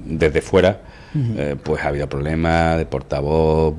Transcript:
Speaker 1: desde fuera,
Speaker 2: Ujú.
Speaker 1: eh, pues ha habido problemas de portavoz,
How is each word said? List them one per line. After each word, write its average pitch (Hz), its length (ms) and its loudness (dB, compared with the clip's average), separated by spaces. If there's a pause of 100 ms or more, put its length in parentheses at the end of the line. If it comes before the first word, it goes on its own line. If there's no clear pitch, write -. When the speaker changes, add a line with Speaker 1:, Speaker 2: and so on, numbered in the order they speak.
Speaker 1:
desde 78 380 0
fuera, 95 400 2 (320)
Speaker 2:
Ujú. 123 260 0
Speaker 1:
eh, 71 220 -2
pues 76 220 -4
ha 73 60 -2
habido 71 200 -4
problemas 82 720 0
de 78 80 -2
portavoz, 78 920 0